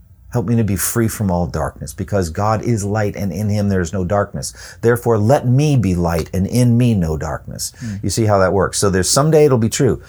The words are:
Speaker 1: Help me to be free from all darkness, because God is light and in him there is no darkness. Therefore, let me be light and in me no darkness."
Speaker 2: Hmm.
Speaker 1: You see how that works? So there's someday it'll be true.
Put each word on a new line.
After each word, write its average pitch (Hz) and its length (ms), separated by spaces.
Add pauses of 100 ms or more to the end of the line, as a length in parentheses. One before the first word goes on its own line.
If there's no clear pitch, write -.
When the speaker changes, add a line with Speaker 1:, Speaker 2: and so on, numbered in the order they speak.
(300)
Speaker 1:
Help 113 180
me 117 80
to 117 80
be 101 120
free 113 320
from 104 220
all 87 160
darkness, 71 480
because 92 380
God 104 320
is 113 200
light 104 320
and 95 160
in 101 180
him 101 200
there 95 120
is 85 120
no 98 100
darkness. 92 480 (300)
Therefore, 117 380
let 123 280
me 139 300
be 95 160
light 85 400
and 92 140
in 120 280
me 120 200
no 82 220
darkness." - 640
Speaker 2:
Hmm. 110 220
Speaker 1:
You 104 80
see 110 160
how 104 140
that 92 120
works? 90 280
So 104 100
there's 92 200
someday 151 360
it'll 131 140
be 110 100
true. 110 400